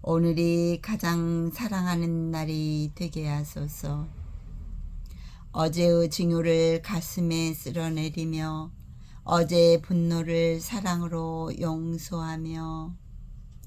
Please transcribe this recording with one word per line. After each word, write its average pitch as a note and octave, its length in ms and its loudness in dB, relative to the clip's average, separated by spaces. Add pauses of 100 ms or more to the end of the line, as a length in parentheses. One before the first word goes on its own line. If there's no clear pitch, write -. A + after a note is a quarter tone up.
오늘이 E3+ 760 4
가장 E3+ 680 0
사랑하는 E3+ 800 0
날이 D#3 640 0
되게 D#3 340 -4
하소서. D3 760 -4 (1400)
어제의 E3+ 600 4
증오를 E3 720 4
가슴에 E3 760 0
쓸어내리며 D#3 1160 -4 (540)
어제의 E3+ 580 6
분노를 E3 760 2
사랑으로 E3 920 -4 (100)
용서하며 D#3+ 1300 -4 (720)